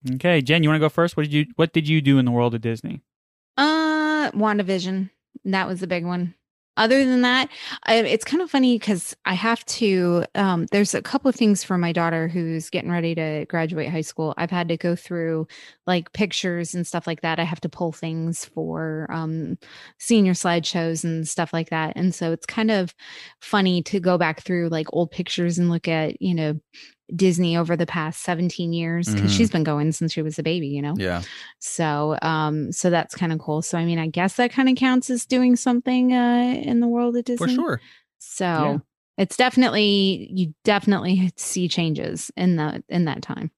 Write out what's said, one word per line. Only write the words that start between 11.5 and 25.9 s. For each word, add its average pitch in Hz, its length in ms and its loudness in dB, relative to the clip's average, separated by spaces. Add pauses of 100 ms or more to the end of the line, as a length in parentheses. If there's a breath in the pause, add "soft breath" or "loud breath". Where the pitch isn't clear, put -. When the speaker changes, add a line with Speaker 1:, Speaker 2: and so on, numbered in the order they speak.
Speaker 2:
for 180 140 -2
my 170 120 0
daughter 165 380 0
who's 165 400 -4
getting - 220 -4
ready 170 240 0
to 156 340 -4
graduate 160 400 -2
high 160 140 -2
school. 156 340 -6
I've 170 140 -4
had 175 180 -2
to 165 80 -2
go 175 180 -2
through, 165 520 -4 (400 loud breath)
like, 175 260 -2
pictures 175 600 -2
and 175 120 -4
stuff 170 200 -6
like 165 160 -6
that. 160 180 -2
I 165 40 0
have 165 180 -6
to 170 80 -4
pull 170 220 -4
things 165 520 -6
for, 160 680 -6
um, 160 460 -6 (420 loud breath)
senior 202 360 4
slideshows 165 680 -2
and 160 240 -2
stuff 165 280 -4
like 165 160 -2
that. 160 260 -4
And 175 180 2
so 165 180 -2
it's 165 120 -6
kind 220 260 0
of 190 240 0 (460 loud breath)
funny 185 440 2
to 202 140 -2
go 180 200 2
back 160 240 0
through, 175 260 -2
like, 160 240 -2
old 170 180 0
pictures 175 480 -4
and 175 120 2
look 170 180 -2
at, 156 320 -2